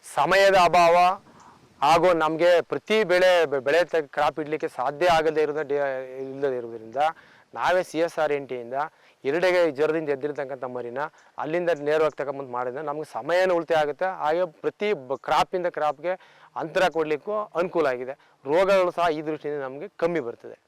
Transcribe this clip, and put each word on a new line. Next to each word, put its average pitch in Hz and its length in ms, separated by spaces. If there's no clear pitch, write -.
ಸಮಯದ 190 400
ಅಭಾವ 175 400
ಹಾಗೂ 165 320
ನಮ್ಗೆ 160 480
ಪ್ರತಿ 214 420
ಬೆಳೆ 180 420
ಬೆ-, 139 140
ಬೆಳೆ 143 240
ತ-, 175 120
ಕ್ರಾಪ್ 151 440
ಇಡ್ಲಿಕ್ಕೆ 151 280
ಸಾಧ್ಯ 147 400
ಆಗದೇ 156 340
ಇರೋದ-, 147 260
ಡಿ-, 143 100
ಇಲ್ಲದೇ 135 360
ಇರೋದ್ರಿಂದ 113 380
ನಾವೇ 165 300
ಸಿ - 140
ಎಸ್ 165 220
ಆರ್ 147 140
ಎಂಟಿಯಿಂದ 127 400
ಎರಡೆಗೆ 175 460
ಜ್ವರದಿಂದ 151 380
ಎದ್ದಿರ್ತಕ್ಕಂಥ 139 540
ಮರಿನ 123 340
ಅಲ್ಲಿಂದ 165 320
ನೇರವಾಗಿ 151 480
ತಗೊಂಬಂದು 139 340
ಮಾಡಿದ್ರೆ 123 300
ನಮ್ಗೆ 147 220
ಸಮಯನೂ 175 520
ಉಳಿತಾಯ 165 220
ಆಗುತ್ತೆ, 151 280
ಹಾಗೆ 170 400
ಪ್ರತಿ 170 480
ಬ-, 135 220
ಕ್ರಾಪಿಂದ 175 500
ಕ್ರಾಪ್‌ಗೆ 151 760
ಅಂತರ 160 340
ಕೊಡ್ಲಿಕ್ಕೂ 156 420
ಅನುಕೂಲ 170 320
ಆಗಿದೆ. 127 240
ರೋಗಗಳು 185 460
ಸಹ 170 160
ಈ 160 140
ದೃಷ್ಟಿಯಿಂದ 147 400
ನಮ್ಗೆ 139 260
ಕಮ್ಮಿ 170 220
ಬರ್ತದೆ. 117 480